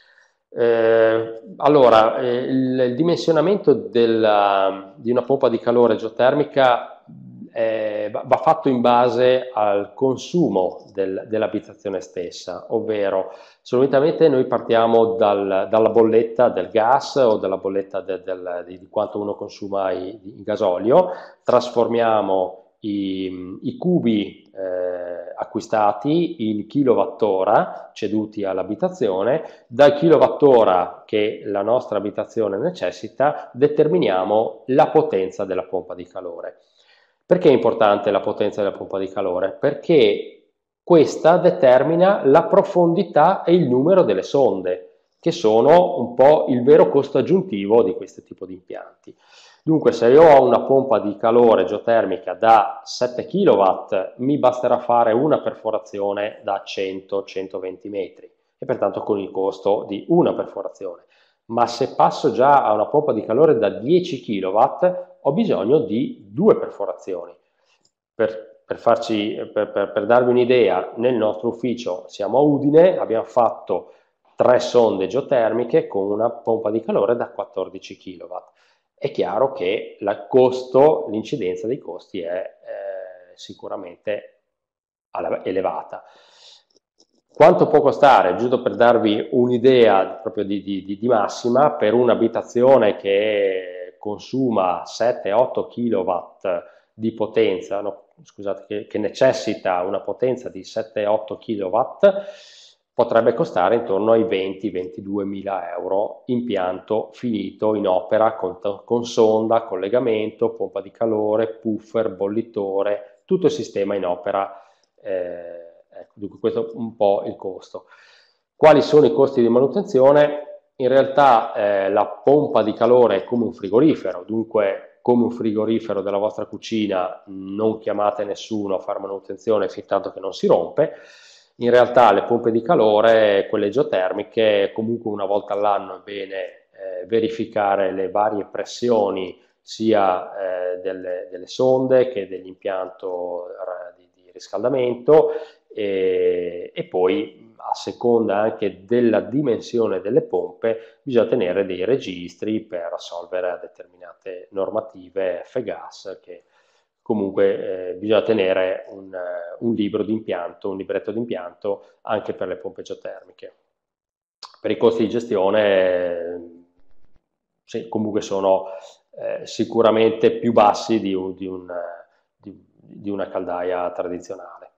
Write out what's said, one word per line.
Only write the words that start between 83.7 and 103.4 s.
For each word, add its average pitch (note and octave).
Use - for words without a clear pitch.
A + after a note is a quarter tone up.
ala-, -
elevata. F#2
Quanto D#3+
può D3
costare? A#2
Giusto B2
per G2+
darvi A2+
un'idea A#2+
proprio G#2
di, G2
di, G2
di, G2
di A2+
massima, B2
per G#2+
un'abitazione A#2
che F#2+
consuma G#2
sette, A2
otto A2+
kilowatt F#2
di A2
potenza, G2+
no, G2+
scusate, G2
che, G#2
che -
necessita G#2+
una F#2+
potenza A#2+
di F#2+
sette, G#2+
otto G#2+
kilowatt, -
potrebbe A#2
costare G#2+